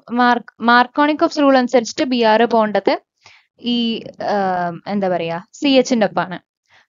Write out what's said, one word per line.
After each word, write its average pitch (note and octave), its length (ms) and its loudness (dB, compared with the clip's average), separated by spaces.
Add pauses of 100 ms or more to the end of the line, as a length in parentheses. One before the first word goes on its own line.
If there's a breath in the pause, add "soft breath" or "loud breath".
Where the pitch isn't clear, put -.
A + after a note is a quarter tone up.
(100)
മാർക്ക്-, A#3+ 560 -2
Markovnikov's D4 720 2
റൂൾ C4+ 180 4
അനുസരിച്ചിട്ട് B3 520 -2
ബി A#3+ 120 0
ആർ A3 220 4
പോണ്ടത് A3 560 0 (600 soft breath)
ഈ, A#3 420 -4 (200)
ആ, F#3 460 -2 (180)
എന്താ G3 220 -2
പറയാ, E3+ 340 -4 (100)
സി - 160 -4
എച്ചിന്റെ B3+ 380 2
ഒപ്പാണ്. F3+ 320 -6 (580 soft breath)